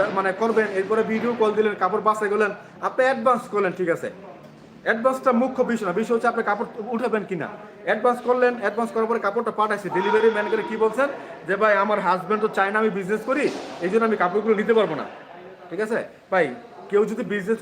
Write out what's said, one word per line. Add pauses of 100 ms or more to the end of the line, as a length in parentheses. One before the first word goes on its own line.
(140)
মানে
করবেন,
এরপরে
ভিডিও
কল
দিলেন,
কাপড়
বাছাই
করলেন, (300)
আপনি
অ্যাডভান্স
করলেন,
ঠিক
আছে? (720)
অ্যাডভান্সটা
মুখ্য
বিষয়
না,
বিষয়
হচ্ছে
আপনি
কাপড় (240)
উঠাবেন
কিনা। (360)
অ্যাডভান্স
করলেন,
অ্যাডভান্স
করার
পরে
কাপড়টা
পাঠাইছি,
ডেলিভারি
ম্যান
করে
কি
বলছেন (380)
যে,
"ভাই,
আমার
হাজব্যান্ড
তো
চায়
না
আমি
বিজনেস
করি, (320)
এই
জন্য
আমি
কাপড়গুলো
নিতে
পারবো
না", (640)
ঠিক
আছে? (260)
ভাই, (340)
কেউ
যদি
বিজনেস